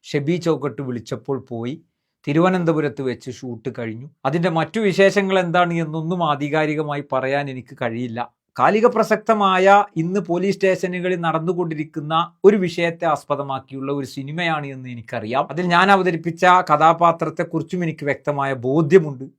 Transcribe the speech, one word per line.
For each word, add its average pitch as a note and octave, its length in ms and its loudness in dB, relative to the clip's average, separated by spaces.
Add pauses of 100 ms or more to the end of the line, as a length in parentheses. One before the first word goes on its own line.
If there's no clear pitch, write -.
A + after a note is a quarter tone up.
ഷെബി D3 260 -2 (120)
ചൗക്കട്ട് C#3+ 420 -2
വിളിച്ചപ്പോൾ B2 500 -6 (120)
പോയി, A#2+ 240 -6 (520)
തിരുവനന്തപുരത്ത് D#3+ 800 0
വെച്ച് B2 300 -8
ഷൂട്ട് B2 300 -10 (100)
കഴിഞ്ഞു. A#2 280 -10 (200)
അതിൻ്റെ E3+ 320 0
മറ്റു D#3+ 200 -2 (100)
വിശേഷങ്ങൾ F#3+ 560 4
എന്താണ് E3+ 400 2
എന്നൊന്നും D#3+ 360 -4 (100)
ആധികാരികമായി D3 760 -2 (100)
പറയാൻ C#3 400 -2
എനിക്ക് B2+ 260 -14
കഴിയില്ല. A#2+ 480 -6 (280)
കാലിക G3 280 4 (100)
പ്രസക്തമായ, G3+ 680 2 (380)
ഇന്ന് F#3 260 -2
പോലീസ് F#3 300 0
സ്റ്റേഷനുകളിൽ F3+ 680 0
നടന്നുകൊണ്ടിരിക്കുന്ന D#3+ 880 -4 (320)
ഒരു G#3+ 100 6 (100)
വിഷയത്തെ E3+ 480 -2
ആസ്പദമാക്കിയുള്ള C3+ 840 -6
ഒരു C3 160 -8
സിനിമയാണ് D3 600 -6
എന്ന് B2+ 180 -14
എനിക്കറിയാം. A#2 580 -4
അതിൽ F3+ 220 -2
ഞാൻ F#3 220 4
അവതരിപ്പിച്ച E3+ 480 -2 (260)
കഥാപാത്രത്തെക്കുറിച്ചും E3 1160 2
എനിക്ക് D3+ 240 -6
വ്യക്തമായ C#3 420 -4 (140)
ബോധ്യമുണ്ട്. C#3+ 600 2 (120)